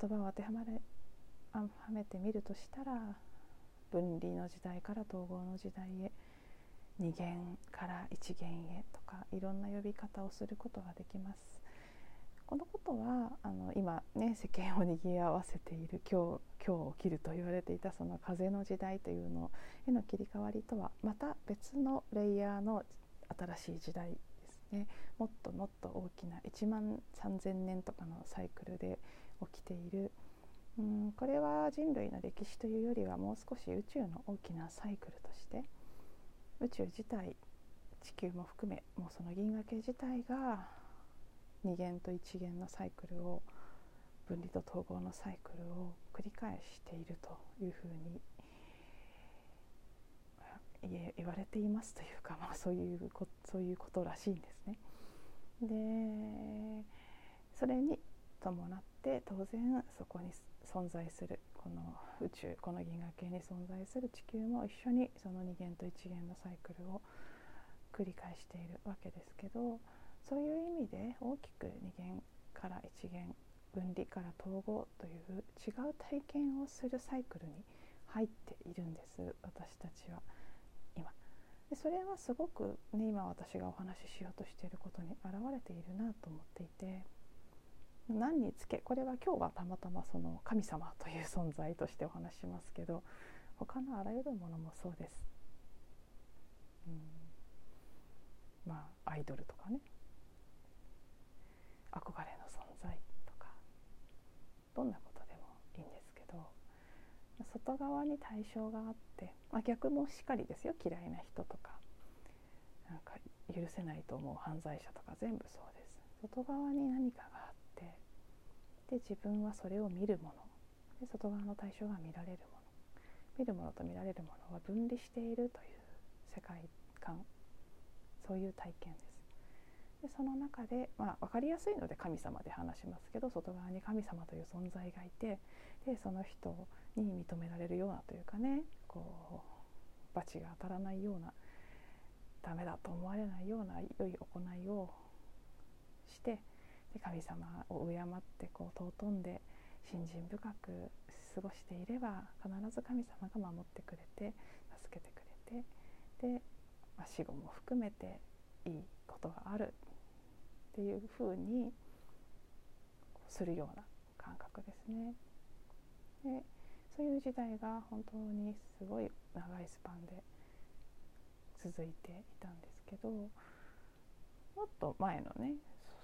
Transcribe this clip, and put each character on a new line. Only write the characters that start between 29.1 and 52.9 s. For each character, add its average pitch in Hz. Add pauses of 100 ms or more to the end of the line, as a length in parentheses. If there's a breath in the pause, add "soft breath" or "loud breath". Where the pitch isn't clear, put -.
起 -
き -
て -
い 175
る、 196 (680 loud breath)
う 220
ん、 208
こ 247
れ 277
は 302
人 302
類 226
の -
歴 202
史 -
と 233
い 220
う -
よ 240
り 202
は、 185
も 190
う 226
少 -
し 180
宇 202
宙 285
の 170
大 202
き -
な 165
サ -
イ 202
ク -
ル - (100)
と -
し -
て、 247 (960 loud breath)
宇 247
宙 -
自 185
体、 185 (680)
地 -
球 180
も 175
含 -
め、 - (120)
も 175
う -
そ -
の 170
銀 202
河 220
系 226
自 247
体 254
が 247 (960 loud breath)
二 180
元 175
と 185
一 180
元 175
の 180
サ -
イ 180
ク -
ル 175
を、 175 (840 loud breath)
分 -
離 175
と 180
統 180
合 180
の 180
サ -
イ 185
ク -
ル 170
を 180 (200)
繰 -
り 214
返 208
し -
て -
い 165
る 170
と - (220)
い 190
う 175
ふ -
う -
に 165 (2500 loud breath)
言 185
え-、 175
言 170
わ 175
れ 196
て -
い 208
ま 214
す -
と -
い -
う -
か、 156
ま 175
あ、 -
そ -
う 180
い 180